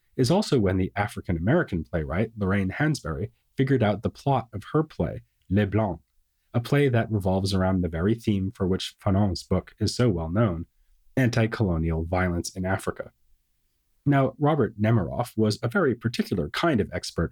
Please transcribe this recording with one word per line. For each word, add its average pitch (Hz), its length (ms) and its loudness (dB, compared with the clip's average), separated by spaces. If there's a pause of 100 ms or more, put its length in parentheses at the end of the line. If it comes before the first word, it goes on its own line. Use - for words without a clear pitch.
(160)
is 123 140 2
also 175 300 2
when 95 160 2
the 92 200 0
African-American 98 880 -2
playwright 85 520 -2
Lorraine 98 420 0
Hansberry 110 520 -2 (260)
figured 135 260 2
out 104 200 2
the 95 80 -2
plot - 420 -2
of 98 120 -12 (100)
her 156 80 2
play, 92 400 -6 (260)
Les 101 160 2
Blancs, 101 380 -2 (500)
a 117 60 -2
play 143 300 2
that 113 240 0
revolves 95 420 0
around 92 260 2
the 90 80 0
very 85 240 0
theme 101 400 -2
for 98 140 -2
which 92 340 -2
Fanon's 98 440 0
book - 340 -2
is 104 160 -2
so 123 140 2
well 82 200 0
known, 87 380 0 (500)
anti-colonial 95 880 0
violence 90 500 -2
in 92 100 -4
Africa. - 460 -4 (920)
Now, 139 320 2
Robert 147 400 0
Nemiroff 107 600 0
was 110 260 2
a 117 60 -2
very 143 260 2
particular 104 560 -2
kind 156 300 2
of 80 120 -4
expert - 400 -4